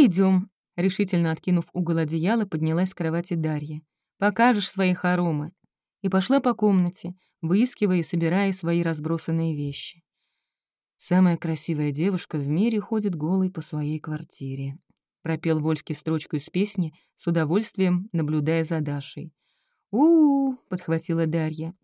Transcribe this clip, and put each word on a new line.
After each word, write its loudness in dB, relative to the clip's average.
идем», 4
решительно 0
откинув 0
угол -2
одеяла, 0
поднялась 0
с -10
кровати -4
Дарья. -4
«Покажешь 2
свои 2
хоромы». 0
И -2
пошла 2
по 2
комнате, 0
выискивая 2
и 0
собирая 0
свои 0
разбросанные -2
вещи. -10
«Самая 4
красивая -2
девушка -2
в -4
мире 0
ходит -2
голой 0
по -10
своей -6
квартире», -10
пропел 0
Вольский -2
строчку -4
из -6
песни, -2
с -12
удовольствием 0
наблюдая 0
за -2
Дашей. -8
«У-у-у», 4
подхватила 0
Дарья, -2